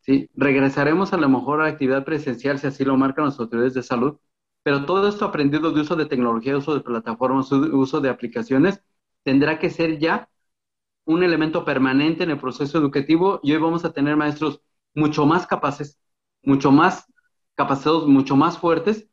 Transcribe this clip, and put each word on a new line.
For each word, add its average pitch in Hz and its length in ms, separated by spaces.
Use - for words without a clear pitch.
¿Sí? 135 340
Regresaremos 143 760
a 196 60
lo 147 100
mejor 135 320
a 156 40
la 156 60
actividad 135 340
presencial 143 540
si 143 80
así 139 180
lo 135 120
marcan 135 300
las 135 120
autoridades 120 360
de 127 100
salud, 131 340
pero 139 200
todo 196 240
esto 208 160
aprendido 156 460
de 156 120
uso 156 120
de 151 120
tecnología, 123 500
uso 139 180
de 131 60
plataformas, 123 720
u-, 139 260
uso 135 220
de 135 80
aplicaciones, 127 760
tendrá 147 380
que 175 100
ser 160 300
ya 175 280
un 165 180
elemento 160 420
permanente 143 600
en 170 60
el 147 100
proceso 139 360
educativo 160 640
y 143 120
hoy 160 80
vamos 165 240
a 165 80
tener 147 240
maestros 147 440
mucho 151 320
más 165 200
capaces, 143 540
mucho 139 300
más 170 340
capacitados, 151 540
mucho 139 260
más 165 240
fuertes 175 540